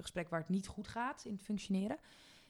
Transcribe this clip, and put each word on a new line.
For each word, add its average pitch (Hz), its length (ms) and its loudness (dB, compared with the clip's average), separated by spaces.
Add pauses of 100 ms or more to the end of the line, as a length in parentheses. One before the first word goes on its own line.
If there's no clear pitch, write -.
gesprek 170 280 -2
waar 165 120 2
het 165 80 -6
niet 190 180 4
goed - 220 -8
gaat 247 360 -2
in 214 80 -4
het 190 100 -4
functioneren. 202 560 2 (520)